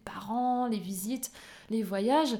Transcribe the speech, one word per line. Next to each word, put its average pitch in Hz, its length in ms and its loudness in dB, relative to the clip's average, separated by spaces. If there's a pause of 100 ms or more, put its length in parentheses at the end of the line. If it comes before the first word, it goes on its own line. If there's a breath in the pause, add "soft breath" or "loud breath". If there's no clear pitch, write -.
parents, 247 640 0
les 214 100 0
visites, 190 540 -4 (380 loud breath)
les 220 120 2
voyages. 233 580 4